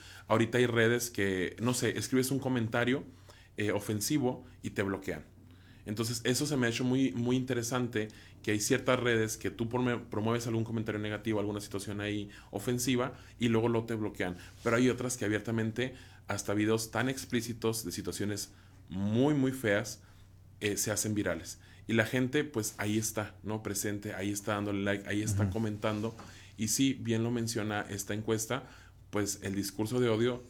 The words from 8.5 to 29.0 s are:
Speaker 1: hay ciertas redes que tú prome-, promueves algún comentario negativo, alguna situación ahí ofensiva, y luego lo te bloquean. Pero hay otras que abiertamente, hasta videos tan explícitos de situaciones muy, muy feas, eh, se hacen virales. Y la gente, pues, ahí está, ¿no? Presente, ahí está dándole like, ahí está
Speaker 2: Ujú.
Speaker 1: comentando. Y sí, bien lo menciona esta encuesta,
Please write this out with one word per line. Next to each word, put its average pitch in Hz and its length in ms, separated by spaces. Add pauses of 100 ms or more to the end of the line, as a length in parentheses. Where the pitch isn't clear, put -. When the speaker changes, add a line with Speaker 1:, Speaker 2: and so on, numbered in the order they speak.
Speaker 1:
hay 104 80
ciertas 127 400
redes 113 380
que 95 140
tú 117 180
prome-, 123 280
promueves 113 480
algún 113 200
comentario 110 340
negativo, 107 400
alguna 104 220
situación 104 400
ahí 104 280 (220)
ofensiva, 123 640 (260)
y 120 80
luego 113 220
lo 117 160
te 117 100
bloquean. 101 400 (280)
Pero 113 120
hay 123 140
otras 123 260
que - 80
abiertamente, 110 720 (320)
hasta 101 260
videos 110 380
tan 117 160
explícitos 117 800
de 175 80
situaciones 101 560 (400)
muy, 110 440
muy 131 200
feas, 110 480 (580)
eh, 104 160
se 107 160
hacen 104 240
virales. 90 440 (280)
Y 110 60
la 110 120
gente, 127 380
pues, 107 340
ahí 104 200
está, 110 360 (100)
¿no? 107 200
Presente, 104 500
ahí 95 180
está 104 240
dándole 104 280
like, 101 240
ahí 101 140
está 107 220
Speaker 2:
Ujú. 95 100
Speaker 1:
comentando. 110 640 (420)
Y 110 100
sí, 135 280
bien 110 280
lo 117 80
menciona 113 580
esta 101 240
encuesta, 110 540 (420)